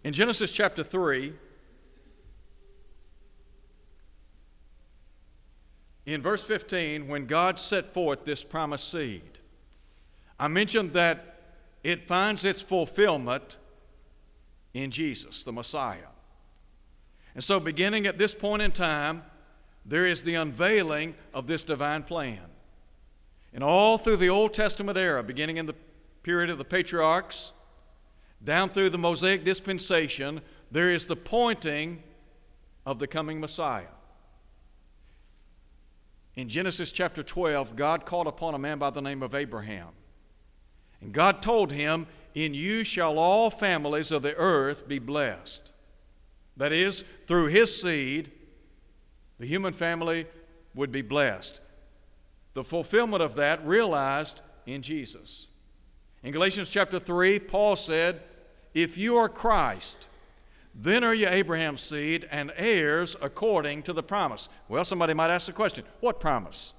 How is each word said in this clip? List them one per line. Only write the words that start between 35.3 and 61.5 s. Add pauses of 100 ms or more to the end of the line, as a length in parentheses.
In
Genesis
chapter
twelve,
God
called
upon
a
man
by
the
name
of
Abraham. (1080)
And
God
told
him, (280)
"In
you
shall
all
families
of
the
earth
be
blessed." (840)
That
is, (220)
through
his
seed, (1080)
the
human
family (480)
would
be
blessed. (920)
The
fulfillment
of
that
realized (240)
in
Jesus. (760)
In
Galatians
chapter
three,
Paul
said, (420)
"If
you
are
Christ, (680)
then
are
you
Abraham's